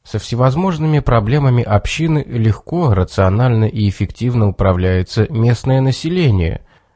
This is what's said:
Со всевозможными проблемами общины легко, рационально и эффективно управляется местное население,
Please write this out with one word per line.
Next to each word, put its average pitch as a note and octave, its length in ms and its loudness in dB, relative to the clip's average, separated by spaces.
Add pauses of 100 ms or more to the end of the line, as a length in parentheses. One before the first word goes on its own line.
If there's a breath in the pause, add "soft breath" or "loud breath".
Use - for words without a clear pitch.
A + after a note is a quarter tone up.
Со - 160 -8
всевозможными D3+ 800 0
проблемами B2 640 2
общины D#3 640 -2
легко, A#2 680 0
рационально G#2 720 2
и G#2+ 220 0
эффективно A2 640 -2
управляется F#2 840 0
местное A#2+ 480 0
население, C3 880 0 (300 soft breath)